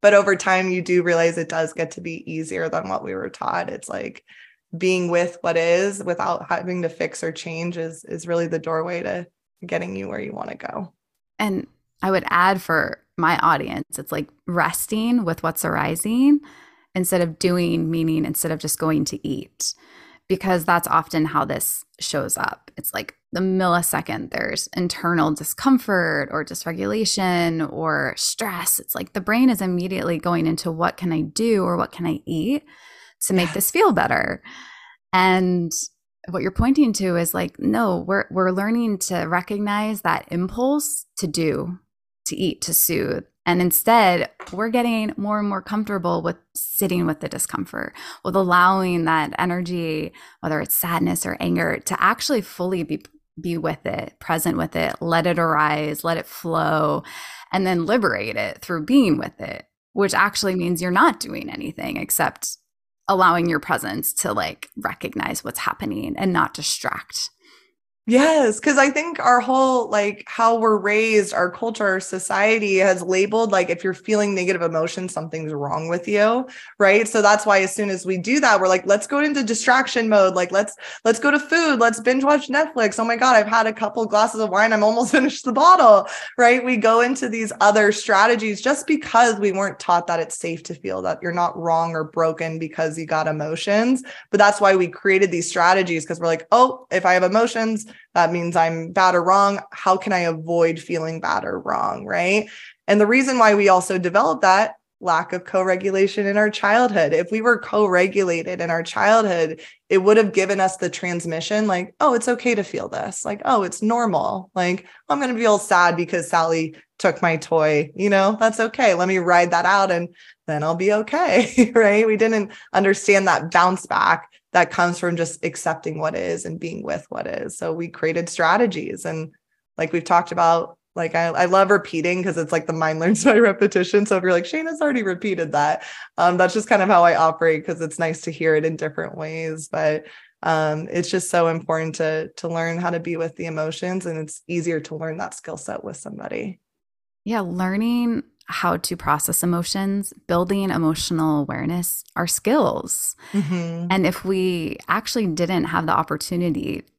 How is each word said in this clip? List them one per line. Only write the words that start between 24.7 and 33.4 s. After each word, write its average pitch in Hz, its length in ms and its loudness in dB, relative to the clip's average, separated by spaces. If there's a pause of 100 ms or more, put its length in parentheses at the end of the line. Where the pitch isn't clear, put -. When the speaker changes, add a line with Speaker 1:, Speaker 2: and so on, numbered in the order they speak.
Speaker 2:
internal 170 560 0
discomfort 165 1000 0
or 156 120 -4
dysregulation 175 1300 -2
or 147 460 -4
stress. - 640 -4
It's - 140 -10
like - 200 -8
the 202 80 -4
brain 233 280 2
is 214 120 0
immediately 180 560 -2
going 170 280 0
into, 165 260 -2
"What 165 260 -2
can 180 140 -4
I 160 100 -2
do 214 420 0
or 175 140 0
what - 140 -4
can 175 140 -8
I 160 200 -4
eat 196 380 -4 (580)
to - 120 -2
make 175 140 2